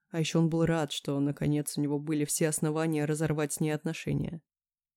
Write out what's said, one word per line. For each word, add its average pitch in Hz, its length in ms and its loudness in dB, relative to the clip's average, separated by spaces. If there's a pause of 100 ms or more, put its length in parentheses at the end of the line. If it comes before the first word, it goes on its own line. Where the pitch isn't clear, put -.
А 170 100 -6
еще 160 200 2
он 165 100 4
был 165 160 2
рад, 165 260 2
что, 143 280 -4
наконец, 147 580 0
у 147 40 0
него 147 180 0
были 151 260 0
все 156 220 0
основания 156 580 0
разорвать 151 480 0
с - 60 -6
ней 156 120 0
отношения. 151 680 -4 (560)